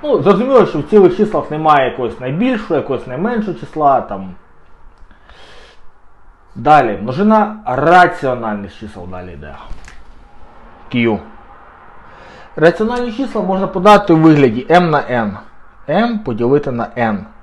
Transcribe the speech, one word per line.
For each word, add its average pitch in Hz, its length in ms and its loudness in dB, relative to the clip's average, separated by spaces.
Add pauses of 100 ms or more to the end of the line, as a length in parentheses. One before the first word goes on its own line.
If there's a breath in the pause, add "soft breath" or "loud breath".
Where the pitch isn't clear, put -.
Ну, 247 180 0
зрозуміло, 202 440 4
що - 140 -6
в 139 40 -6
цілих 190 340 4
числах 190 340 -2
немає 151 380 2
якогось 127 300 -6
найбільшого, 175 560 -2
якогось 131 320 -4
найменшого 208 520 -4
числа, 139 420 0
там. 95 340 -12 (2250 soft breath)
Далі, 120 460 2
множина 202 540 0 (100)
раціональних 127 1120 0
чисел 92 320 -16
далі 92 220 -14
йде. 73 220 -16 (1400)
Q. 117 260 0 (1400 loud breath)
Раціональні 220 560 0
числа 226 300 -6
можна 185 260 -2
подати 190 460 4
у 160 40 6
вигляді 143 520 4
m 170 200 4
на 151 80 0
n. 120 340 -2 (580)
M 214 280 0
поділити 131 540 0
на 117 160 -6 (100)
n 110 200 -2 (260)